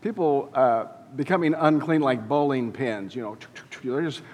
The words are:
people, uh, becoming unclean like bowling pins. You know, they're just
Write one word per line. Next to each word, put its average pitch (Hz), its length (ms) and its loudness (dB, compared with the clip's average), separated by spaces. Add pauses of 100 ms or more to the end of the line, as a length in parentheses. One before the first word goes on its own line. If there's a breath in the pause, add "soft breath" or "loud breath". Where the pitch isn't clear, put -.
people, 165 520 0
uh, 120 320 4 (300)
becoming 160 380 2
unclean 156 480 2
like 123 260 0
bowling 135 440 2
pins. 107 440 -4
You 123 60 -6
know, 110 160 -8 (460)
they're 127 180 -2
just 160 200 -4 (120 loud breath)